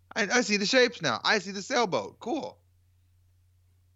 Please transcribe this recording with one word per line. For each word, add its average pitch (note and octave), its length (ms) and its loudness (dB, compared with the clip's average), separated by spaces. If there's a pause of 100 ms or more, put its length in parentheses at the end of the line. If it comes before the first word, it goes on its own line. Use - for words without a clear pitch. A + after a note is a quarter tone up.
(140)
I, G#3 140 0 (100)
I - 40 4
see G3+ 160 0
the G3 80 0
shapes B3 360 4
now. A#2+ 220 0
I G#3 140 2
see F#3 140 -6
the F#3+ 100 -10
sailboat. F3+ 580 -2
Cool." A3 380 -6 (1400)